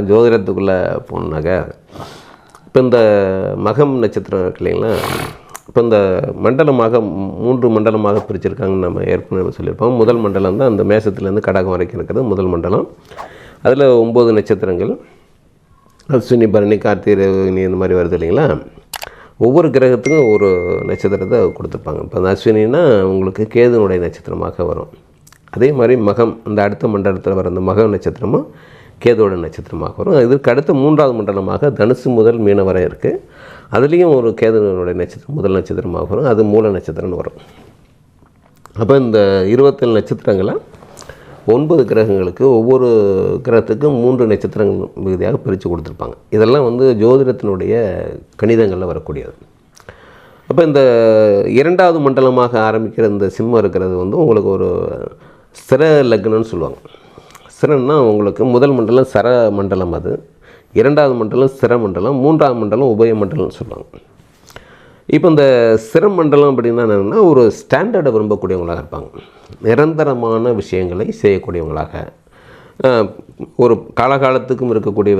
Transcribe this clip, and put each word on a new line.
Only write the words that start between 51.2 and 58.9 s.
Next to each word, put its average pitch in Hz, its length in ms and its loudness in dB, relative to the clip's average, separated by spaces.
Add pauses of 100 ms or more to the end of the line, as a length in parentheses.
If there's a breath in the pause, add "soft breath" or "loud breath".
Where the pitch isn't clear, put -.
இரண்டாவது 175 460 2
மண்டலமாக 127 460 2 (180)
ஆரம்பிக்கிற 113 440 -2
இந்த 98 240 -2
சிம்மம் 113 240 0
இருக்கிறது 92 340 -2
வந்து 92 200 -4
உங்களுக்கு 113 340 2
ஒரு 95 180 -2 (920 soft breath)
ஸ்திர 135 220 0 (280)
லக்னம்னு 110 420 0
சொல்லுவாங்க. 73 280 -8 (720 loud breath)
ஸ்திரன்னா 139 420 0 (140)
உங்களுக்கு 104 340 0
முதல் 127 340 2
மண்டலம் 120 360 2